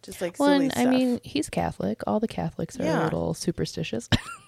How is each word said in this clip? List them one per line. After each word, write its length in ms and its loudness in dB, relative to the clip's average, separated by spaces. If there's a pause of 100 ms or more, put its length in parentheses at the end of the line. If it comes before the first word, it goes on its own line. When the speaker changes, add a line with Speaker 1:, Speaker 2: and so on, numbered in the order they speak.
Speaker 1:
Just, 200 -10
like, 160 -4
Speaker 2:
Well, 160 6
Speaker 1:
silly 120 4
Speaker 2:
and, 80 -2
I 80 0
Speaker 1:
stuff. 80 4
Speaker 2:
mean, 320 2
he's 280 -4
Catholic. 560 -2
All 120 0
the 100 -2
Catholics 520 -4
are 40 0
a 20 2
Speaker 1:
Yeah. 180 2
Speaker 2:
little 300 0
superstitious. 800 -4
<laughs> 40 4 (300)